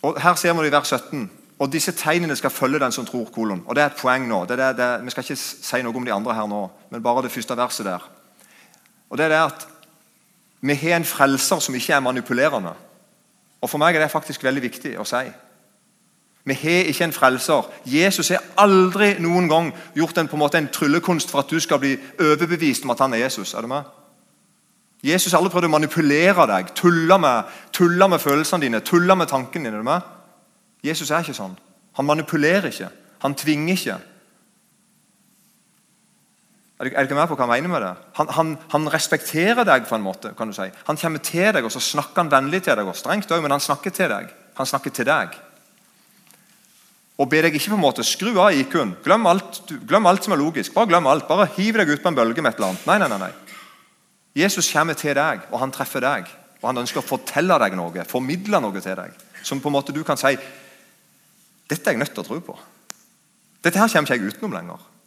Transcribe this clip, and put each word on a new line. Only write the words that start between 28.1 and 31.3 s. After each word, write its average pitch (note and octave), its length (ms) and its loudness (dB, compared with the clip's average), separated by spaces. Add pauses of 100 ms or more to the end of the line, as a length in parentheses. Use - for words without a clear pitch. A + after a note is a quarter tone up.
med E3 120 2
følelsene D3+ 400 2
dine, A#2 240 0
tulle F3 320 4
med D#3+ 120 -2
tankene C3+ 360 -4
dine. G#2+ 120 -6
Er G#2+ 40 -6
du A#2 60 -4
med? F3 200 -2 (760)
Jesus D#3 240 -6
er D#3+ 140 0
ikke D3 100 -10